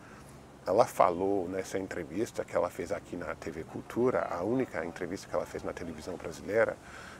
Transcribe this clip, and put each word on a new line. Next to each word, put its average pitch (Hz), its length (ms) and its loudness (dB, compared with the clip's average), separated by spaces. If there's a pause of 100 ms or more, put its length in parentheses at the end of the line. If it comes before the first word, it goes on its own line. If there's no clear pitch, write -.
(680)
ela 101 180 8
falou 95 640 4
nessa 95 300 -2
entrevista 90 680 -2
que - 120 -6
ela 87 120 4
fez 90 220 -6
aqui - 240 -4
na 82 220 -4
T - 160 -8
V 80 100 -6
Cultura, 113 680 2
a 87 140 -2
única 107 420 0
entrevista 85 440 -6
que - 80 -6
ela 85 100 2
fez - 160 -6
na 87 100 -4
televisão 82 440 -6
brasileira, 90 600 0 (440)